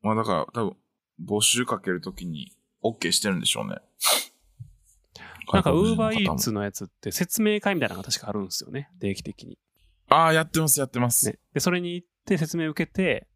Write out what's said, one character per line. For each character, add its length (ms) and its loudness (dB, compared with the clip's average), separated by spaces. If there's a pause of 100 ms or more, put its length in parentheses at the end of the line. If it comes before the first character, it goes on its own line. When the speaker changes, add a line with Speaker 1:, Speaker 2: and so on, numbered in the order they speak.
Speaker 1:
ま 100 2
あ 20 4
だ 100 2
か 100 2
ら、 180 0
多 180 -2
分、 60 -18 (480)
募 160 0
集 260 2
か 140 -2
け 100 -4
る 100 -2
と 120 -10
き 140 -12
に、 300 -10 (260)
OK 300 0
し 80 2
て 80 0
る 80 2
ん 40 -2
で 60 -2
し 100 2
ょ 60 -4
う 40 -4
ね。 100 -8 (1800)
Speaker 2:
な 80 8
ん 20 0
か、 100 4
Speaker 1:
外 100 4
国 60 4
人 80 2
の 140 2
方 0 -
も。 0 -
Speaker 2:
Uber 240 2
Eats 180 0
の 100 0
や 100 -4
つ 140 -10
っ 20 -16
て 240 -10
説 300 0
明 180 2
会 140 2
み 60 0
た 60 2
い 20 0
な 80 -6
の 60 -8
が 80 -8
確 100 -2
か 80 -10
あ 40 -4
る 80 -2
ん 60 -4
で 40 -10
す 140 -6
よ 60 -16
ね。 200 -10 (100)
定 140 -2
期 80 -10
的 240 -12
に。 120 -18 (500)
Speaker 1:
あ 200 6
ー、 40 4
や 100 4
っ 80 -6
て 100 0
ま 80 0
す、 120 2
や 60 -2
っ 20 -14
て 100 -6
ま 120 2
す。 160 0
Speaker 2:
ね。 120 -6 (160)
で、 60 0
そ 100 2
れ 100 0
に 140 -6
行 100 -8
っ 40 -20 (160)
て 120 2
説 200 -2
明 140 0
受 160 -2
け 60 -20
て 440 0